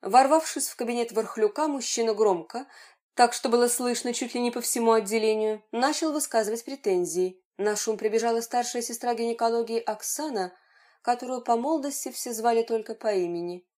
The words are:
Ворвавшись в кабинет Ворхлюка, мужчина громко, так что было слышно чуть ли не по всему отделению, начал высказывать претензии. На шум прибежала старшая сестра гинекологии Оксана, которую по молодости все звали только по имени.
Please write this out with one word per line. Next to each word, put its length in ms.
Ворвавшись 680
в 80
кабинет 340
Ворхлюка, 560
мужчина 480
громко, 540
так 200
что 140
было 200
слышно 460
чуть 200
ли 60
не 100
по 100
всему 320
отделению, 720
начал 400
высказывать 520
претензии. 800
На 180
шум 220
прибежала 420
старшая 420
сестра 320
гинекологии 640
Оксана, 760
которую 400
по 140
молодости 540
все 220
звали 300
только 320
по 180
имени. 540